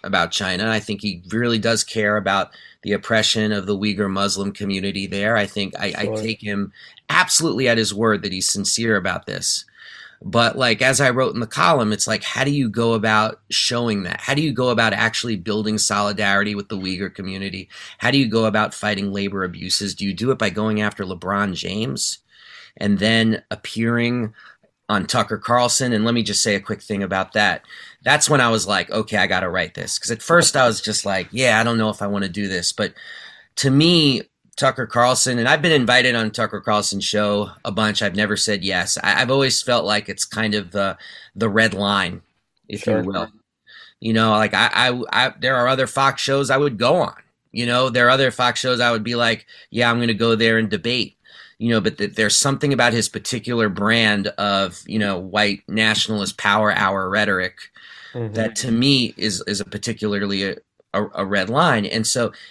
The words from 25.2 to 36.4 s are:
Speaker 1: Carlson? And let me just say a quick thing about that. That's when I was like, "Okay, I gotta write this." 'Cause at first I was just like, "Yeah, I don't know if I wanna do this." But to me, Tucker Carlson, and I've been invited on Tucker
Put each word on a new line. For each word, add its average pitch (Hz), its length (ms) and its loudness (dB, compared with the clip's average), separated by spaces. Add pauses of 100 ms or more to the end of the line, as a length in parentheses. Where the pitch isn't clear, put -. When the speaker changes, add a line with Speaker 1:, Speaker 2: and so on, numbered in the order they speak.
Speaker 1:
Carlson? 123 560 0
And 107 120 2
let 117 80 2
me 117 100 0
just 104 180 -2
say 104 140 2
a 95 60 -2
quick 101 200 -8
thing 98 220 -4
about 95 300 -2
that. 104 300 0 (400)
That's 143 260 2
when 147 100 4
I 120 100 4
was 110 160 0
like, 95 240 0
"Okay, 107 280 -4
I 95 100 2
gotta 92 220 0
write 90 240 -4
this." - 260 -6
'Cause - 120 -6
at 113 100 -6
first 165 340 4
I 131 100 6
was 113 140 2
just - 260 -2
like, 95 260 -2
"Yeah, 117 280 4
I 117 40 2
don't 117 140 0
know 110 120 2
if 101 120 -6
I 104 60 -4
wanna 98 220 -2
do 98 180 -6
this." 90 240 -2
But - 220 -4 (640)
to 139 120 2
me, 151 520 4 (340)
Tucker 131 320 0
Carlson, 123 520 2
and 117 80 2
I've 151 140 4
been 160 120 4
invited 123 420 4
on 110 160 -2
Tucker 107 300 -4